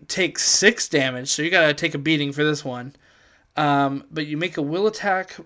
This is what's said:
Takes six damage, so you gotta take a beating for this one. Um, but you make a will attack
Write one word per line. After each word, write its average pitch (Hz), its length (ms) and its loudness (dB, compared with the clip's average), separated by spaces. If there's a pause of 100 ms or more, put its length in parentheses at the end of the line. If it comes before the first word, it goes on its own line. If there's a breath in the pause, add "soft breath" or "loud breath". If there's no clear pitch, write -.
Takes - 360 -2
six - 440 4
damage, 131 400 0
so - 140 -2
you 165 80 0
gotta 160 240 4
take 151 200 -4
a 147 40 -2
beating 143 340 0
for 147 120 0
this 147 200 0
one. 127 300 -10 (600 soft breath)
Um, 139 540 2
but 156 160 -6
you 147 120 -6
make 170 180 -4
a 156 60 -2
will 175 240 -2
attack 196 480 -2 (120)